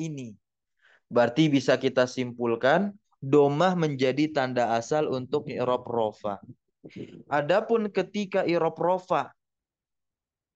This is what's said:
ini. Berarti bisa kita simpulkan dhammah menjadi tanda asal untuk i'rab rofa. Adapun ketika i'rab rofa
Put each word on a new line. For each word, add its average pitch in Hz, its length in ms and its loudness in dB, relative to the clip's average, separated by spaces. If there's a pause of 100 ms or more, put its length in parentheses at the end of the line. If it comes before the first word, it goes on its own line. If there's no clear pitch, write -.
ini. 139 320 -10 (800)
Berarti 120 400 4
bisa 135 240 2
kita 127 320 0
simpulkan 123 880 0 (240)
dhammah 147 560 4
menjadi 143 560 0
tanda 127 400 0
asal 151 400 -2
untuk 139 400 -4
i'rab 123 320 -2
rofa. 107 560 -4 (880)
Adapun 208 640 0
ketika 185 560 -2
i'rab 160 320 0
rofa 170 560 -2 (1200)